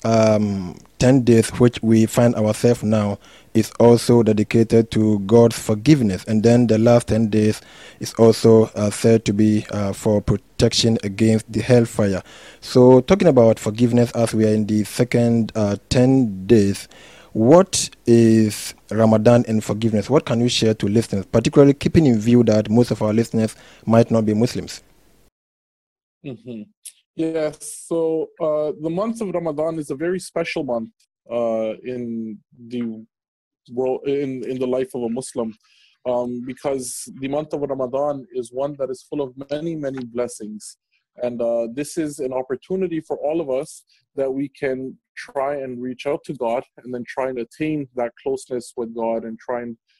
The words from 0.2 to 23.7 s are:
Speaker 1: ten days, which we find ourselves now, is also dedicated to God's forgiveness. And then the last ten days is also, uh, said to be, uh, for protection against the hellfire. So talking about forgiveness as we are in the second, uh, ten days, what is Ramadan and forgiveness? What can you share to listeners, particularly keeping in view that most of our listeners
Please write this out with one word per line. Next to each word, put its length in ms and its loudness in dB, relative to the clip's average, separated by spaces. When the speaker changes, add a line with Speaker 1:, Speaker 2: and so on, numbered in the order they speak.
Speaker 1:
ten 240 4
days, 280 4
which 240 4
we 240 4
find 260 2
ourselves 480 0
now, 380 -2
is 260 0
also 440 6
dedicated 680 2
to 280 2
God's 380 4
forgiveness. 680 0
And 180 0
then 240 4
the 100 2
last 300 4
ten 220 0
days 320 0
is 160 -10
also, 500 6
uh, 140 -2
said 360 2
to 80 0
be, 380 2
uh, 220 -6
for 280 0
protection 800 0
against 480 0
the 100 -4
hellfire. 600 0
So 400 6
talking 260 2
about 320 4
forgiveness 520 0
as 220 -2
we 120 2
are 80 2
in 120 0
the 180 0
second, 720 0
uh, 220 -2
ten 560 2
days, 420 2
what 560 4
is 680 4
Ramadan 560 4
and 160 -2
forgiveness? 460 -4
What 160 2
can 140 -2
you 100 2
share 260 0
to 120 -4
listeners, 380 -2
particularly 480 4
keeping 320 2
in 140 4
view 240 4
that 260 2
most 220 2
of 100 -4
our 120 -2
listeners 420 -2